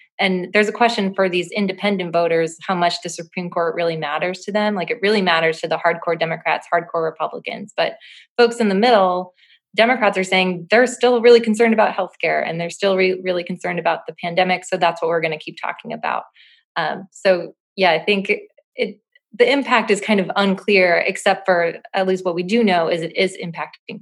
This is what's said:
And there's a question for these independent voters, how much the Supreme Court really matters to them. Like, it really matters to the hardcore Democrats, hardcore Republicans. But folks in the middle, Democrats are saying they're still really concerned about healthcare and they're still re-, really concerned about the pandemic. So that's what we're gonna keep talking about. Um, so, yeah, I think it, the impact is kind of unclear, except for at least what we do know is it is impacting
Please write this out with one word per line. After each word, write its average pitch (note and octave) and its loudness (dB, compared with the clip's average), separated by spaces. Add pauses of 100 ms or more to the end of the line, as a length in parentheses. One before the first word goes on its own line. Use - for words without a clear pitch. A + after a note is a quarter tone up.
(180)
And F#3 -2
there's G#3 2
a - -4
question A3 0
for F#3+ 0
these F3 -4
independent F#3+ -2
voters, E3 0
how G3 -2
much F3 -2
the F3 -10
Supreme F3 -10
Court E3+ -4
really E3+ -2
matters D#3+ -4
to G#3 -10
them. G#3 0
Like, F3 -4
it D#3+ -6
really G#3 2
matters E3 2
to E3+ -6
the D#3+ -2
hardcore E3+ -2
Democrats, E3 -4
hardcore E3+ -2
Republicans. D#3+ -8
But - -2 (400)
folks A#3 2
in G#3+ 2
the F#3+ 0
middle, F#3+ 2 (420)
Democrats A3 2
are F#3+ 0
saying F#3 0
they're A#3+ 6
still A#3+ 2
really A#3 8
concerned A3+ 2
about G#3+ 2
healthcare D#3+ -4
and E3 -4
they're E3+ -6
still G3 -2
re-, F#3 2
really F3+ -4
concerned F3 -6
about E3 -2
the E3 -14
pandemic. F3+ 0
So F#3 -4
that's E3+ 0
what E3 0
we're E3+ 2
gonna D#3+ -2
keep D#3+ -16
talking - -8
about. - -6 (540)
Um, E3+ -6
so, F3 0 (220)
yeah, F3 2
I D#3 2
think G3 -2 (460)
it, - -6 (360)
the A#3+ 4
impact A#3 0
is G3 0
kind G#3 0
of E3+ -4
unclear, F#3+ 2
except F#3+ -2
for E3+ 0 (180)
at F#3+ 0
least F#3+ 0
what F3 -2
we F3 -2
do A3+ 2
know F3 2
is E3+ -2
it D#3+ -8
is F#3+ 0
impacting - -12